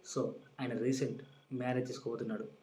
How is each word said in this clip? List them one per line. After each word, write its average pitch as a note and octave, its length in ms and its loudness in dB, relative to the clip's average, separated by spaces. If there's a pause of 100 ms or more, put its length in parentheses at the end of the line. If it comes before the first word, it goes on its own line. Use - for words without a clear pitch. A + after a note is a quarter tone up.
So, - 160 0 (340)
ఆయన C3 220 -2
రీసెంట్ B2+ 440 2 (320)
మ్యారేజ్ B2+ 360 2
చేసుకోబోతున్నాడు. A2 560 -2 (180)